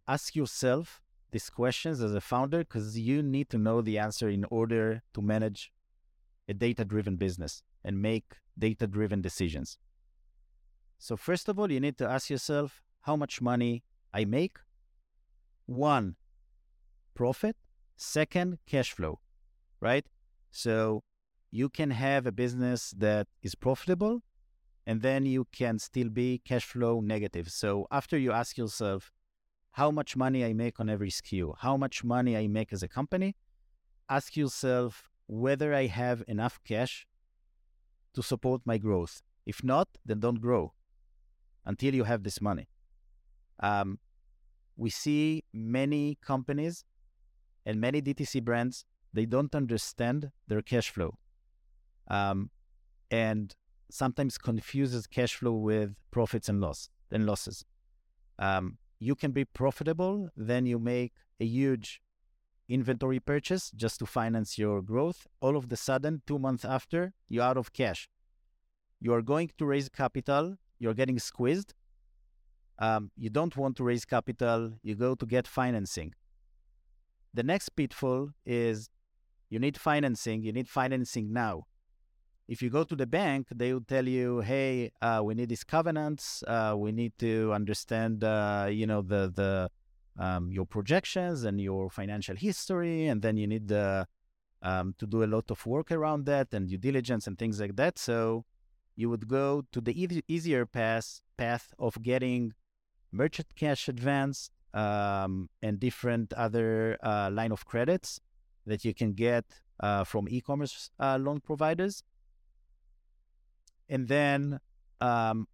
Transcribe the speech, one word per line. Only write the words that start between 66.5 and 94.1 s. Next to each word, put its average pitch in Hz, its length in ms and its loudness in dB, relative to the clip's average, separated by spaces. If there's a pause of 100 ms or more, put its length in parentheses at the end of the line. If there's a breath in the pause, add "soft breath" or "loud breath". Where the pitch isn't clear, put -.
after, 165 480 -2 (160)
you're 117 160 0
out 127 140 4
of 120 160 -4
cash. 104 340 -2 (920)
You 117 120 2
are 117 80 4
going 147 360 0
to 156 80 -2
raise 139 240 0
capital, 143 680 0 (220)
you're 113 140 0
getting 127 260 2
squeezed. 151 540 0 (1080)
Um, 110 380 2
you 110 120 -6
don't 151 280 0
want 135 200 0
to 127 60 -2
raise 120 220 2
capital, 117 800 0
you 107 120 -4
go 123 200 0
to 123 100 -4
get 120 220 2
financing. 104 640 -2 (1200)
The 120 100 -2
next 170 260 0
pitfall 135 600 -2 (160)
is 117 440 0 (600)
you 110 100 -2
need 139 180 0
financing, 123 640 0
you 107 100 -4
need 123 160 -4
financing 127 640 -2
now. 107 320 -2 (800)
If 120 160 -8
you 123 80 0
go 147 140 2
to 160 120 -4
the 131 120 -2
bank, 139 480 0
they 123 160 0
will 127 160 -2
tell 131 180 2
you, 123 360 0
"Hey, 127 500 0 (100)
uh, 113 220 2
we 107 100 0
need 120 140 -2
these 113 160 -4
covenants, 156 800 -2
uh, 110 320 2
we 104 140 0
need 113 280 -4
to 110 340 2
understand, 107 680 0
uh, 104 480 2
you 107 160 0
know, 107 160 2
the, 95 320 2
the, 95 380 2 (500)
um, 90 300 0
your 92 140 -2
projections 156 800 0
and 101 160 0
your 95 280 -2
financial 101 460 -6
history, 170 720 -2
and 110 140 2
then 110 160 2
you 104 100 0
need, 107 240 -2
uh, 98 320 2 (580)